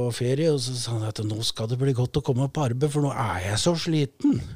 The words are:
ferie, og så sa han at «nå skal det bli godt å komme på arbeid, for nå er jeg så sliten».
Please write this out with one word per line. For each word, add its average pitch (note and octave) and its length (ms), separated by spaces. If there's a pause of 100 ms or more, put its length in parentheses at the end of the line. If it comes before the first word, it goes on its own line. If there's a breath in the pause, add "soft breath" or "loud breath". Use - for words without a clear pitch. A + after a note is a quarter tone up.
ferie, C3+ 420
og C#3+ 80
så B2 160
sa A#2 200
han A2 120
at A2 140
«nå G#2+ 200
skal A2+ 280
det B2 100
bli C3+ 140
godt B2 240
å C#3 60
komme C3+ 240
på D3+ 180
arbeid, B2+ 240
for C#3+ 140
nå C#3 80
er F#2+ 320
jeg G2+ 160
så F3 160
sliten». D#3+ 640 (160)